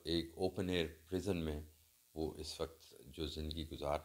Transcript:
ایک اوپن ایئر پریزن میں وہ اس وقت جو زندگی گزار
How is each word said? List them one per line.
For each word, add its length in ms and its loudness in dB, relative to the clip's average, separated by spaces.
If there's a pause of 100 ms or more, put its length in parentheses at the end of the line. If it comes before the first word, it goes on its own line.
ایک 320 2
اوپن 340 2
ایئر 160 4 (240)
پریزن 280 2
میں 240 2 (540)
وہ 220 0
اس 240 -4
وقت 340 -6 (100)
جو 220 -4
زندگی 440 -2
گزار 340 2